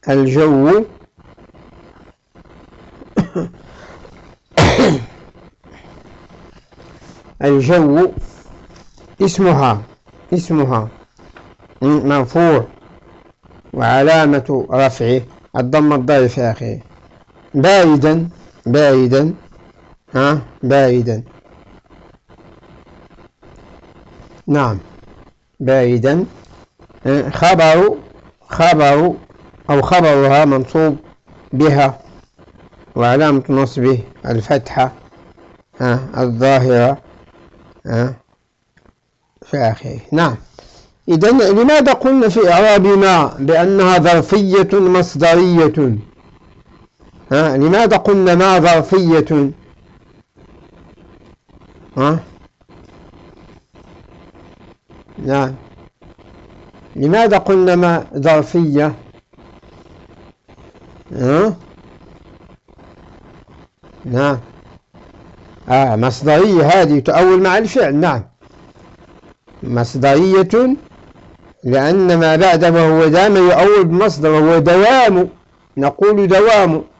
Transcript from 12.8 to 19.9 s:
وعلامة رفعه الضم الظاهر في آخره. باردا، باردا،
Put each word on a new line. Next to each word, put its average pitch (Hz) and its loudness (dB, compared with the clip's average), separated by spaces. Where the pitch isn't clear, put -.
وعلامة 139 0
رفعه 127 -2
الضم 147 0
الظاهر 131 0
في 123 -6
آخره. 113 -8
باردا، 160 0
باردا، 135 0